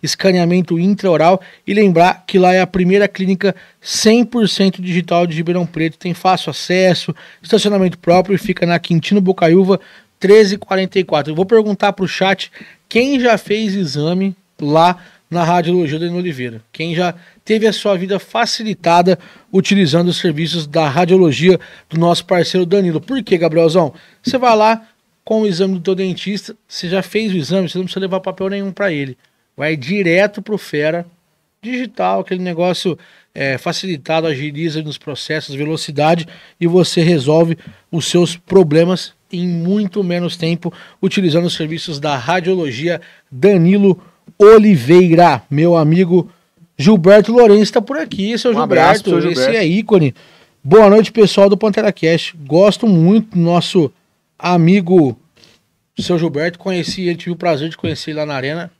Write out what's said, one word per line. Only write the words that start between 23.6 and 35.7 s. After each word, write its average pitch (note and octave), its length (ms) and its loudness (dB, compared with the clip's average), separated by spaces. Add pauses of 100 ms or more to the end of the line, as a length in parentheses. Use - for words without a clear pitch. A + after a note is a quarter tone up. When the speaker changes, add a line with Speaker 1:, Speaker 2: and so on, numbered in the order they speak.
Speaker 1:
Você - 140 -4
vai A#3+ 180 2
lá A3 320 0 (360)
com A3 180 -2
o G#3+ 60 0
exame F#3+ 260 -2
do F#3 60 -6
teu F#3 160 -2
dentista, F#3 600 -8 (120)
você - 200 -12
já F#3 140 -2
fez G#3 320 -4
o - 20 -2
exame, E3+ 320 -2
você E3+ 120 -8
não F#3 60 -6
precisa F#3 140 -10
levar F#3 200 -6
papel F#3 280 -8
nenhum G3 240 -6
pra G3 200 -6
ele. C#3 260 -8 (400)
Vai D#3 180 -4
direto F#3 640 -2
pro G#3 160 -8
Fera, D#3+ 480 -6 (600)
digital, G#3 560 -6
aquele F#3 240 -8
negócio, F3 520 -4 (380)
é, C3+ 240 -6
facilitado, D#3+ 680 -8
agiliza D3+ 560 -8
nos D3 160 -12
processos, D3 560 -12
velocidade, D#3 720 -2 (340)